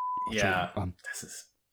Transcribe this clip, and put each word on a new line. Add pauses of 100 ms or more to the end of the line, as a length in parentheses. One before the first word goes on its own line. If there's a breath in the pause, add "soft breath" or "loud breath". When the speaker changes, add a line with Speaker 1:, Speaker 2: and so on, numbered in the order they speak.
(320)
Speaker 1:
Ja,
Speaker 2:
Entschuldigung,
ähm. (140)
Speaker 1:
das
ist (260)